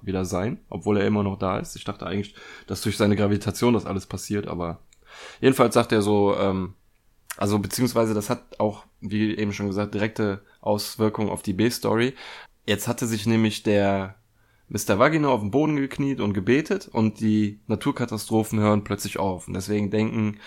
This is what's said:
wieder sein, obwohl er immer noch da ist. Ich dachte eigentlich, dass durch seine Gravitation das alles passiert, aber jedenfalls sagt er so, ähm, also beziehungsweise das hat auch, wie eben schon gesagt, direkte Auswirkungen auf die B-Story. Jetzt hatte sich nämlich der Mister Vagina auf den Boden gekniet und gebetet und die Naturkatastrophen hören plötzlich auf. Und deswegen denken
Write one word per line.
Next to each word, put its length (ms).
wieder 200
sein, 360
obwohl 280
er 100
immer 160
noch 160
da 180
ist. 180
Ich 80
dachte 220
eigentlich, 300
dass 140
durch 160
seine 180
Gravitation 580
das 140
alles 180
passiert, 420
aber 320
jedenfalls 320
sagt 180
er 120
so, 340
ähm, 380
also 200
beziehungsweise 560
das 160
hat 300
auch, 260
wie 340
eben 160
schon 160
gesagt, 280
direkte 480
Auswirkungen 680
auf 120
die 120
B-Story. 600
Jetzt 200
hatte 200
sich 180
nämlich 380
der 520
Mister 320
Vagina 300
auf 120
den 100
Boden 240
gekniet 460
und 120
gebetet 540
und 320
die 480
Naturkatastrophen 920
hören 240
plötzlich 360
auf. 280
Und 60
deswegen 380
denken 540